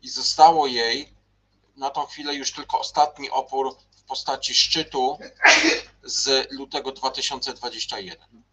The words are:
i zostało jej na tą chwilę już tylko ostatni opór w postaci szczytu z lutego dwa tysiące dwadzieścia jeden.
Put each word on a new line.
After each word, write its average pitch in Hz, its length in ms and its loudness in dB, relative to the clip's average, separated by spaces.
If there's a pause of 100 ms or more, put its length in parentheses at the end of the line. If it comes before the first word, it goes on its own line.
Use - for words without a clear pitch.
i - 60 -16
zostało 156 580 6
jej 120 480 -2 (600)
na 139 140 -6
tą 143 160 -4
chwilę 143 280 -8
już 139 180 -6
tylko - 280 -4
ostatni 147 500 -2
opór - 460 -4 (200)
w - 60 -20
postaci - 520 -6
szczytu - 640 0 (840)
z 135 500 -2
lutego 135 400 -8
dwa 131 180 -4
tysiące 131 440 -6
dwadzieścia 113 440 -10
jeden. 98 440 -16 (100)